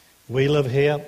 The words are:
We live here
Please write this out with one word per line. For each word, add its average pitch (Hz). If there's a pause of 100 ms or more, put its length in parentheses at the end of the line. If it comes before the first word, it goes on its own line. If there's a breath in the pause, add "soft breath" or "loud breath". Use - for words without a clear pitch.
(280 loud breath)
We 135
live 143
here 143